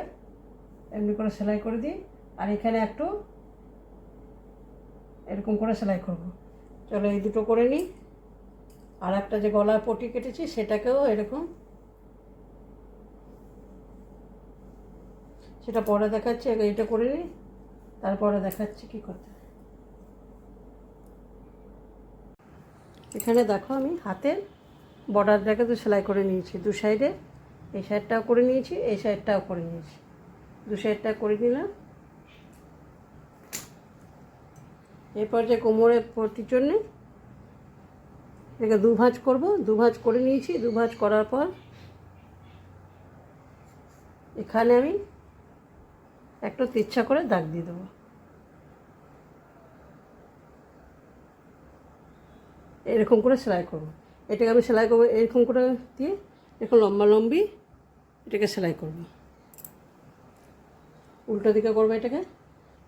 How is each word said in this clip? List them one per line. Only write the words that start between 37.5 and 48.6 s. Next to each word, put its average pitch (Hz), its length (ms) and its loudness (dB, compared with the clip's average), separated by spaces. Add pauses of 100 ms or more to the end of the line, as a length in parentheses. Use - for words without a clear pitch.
এটাকে 220 300 2
দু 233 40 8 (100)
ভাঁজ 240 160 6 (120)
করব, 262 160 2 (240)
দু 214 140 4
ভাঁজ 233 140 4 (100)
করে 233 220 2
নিয়েছি। 269 240 0 (120)
দু 240 140 0
ভাঁজ 233 140 2 (100)
করার 214 300 2
পর 277 140 0 (3000)
এখানে 226 380 2
আমি 302 140 0 (1500)
একটু - 160 -4 (100)
তিরছা 220 360 0
করে 294 120 2 (100)
দাগ 175 120 0 (100)
দিয়ে 165 160 -6
দেবো, 175 160 -12 (4000)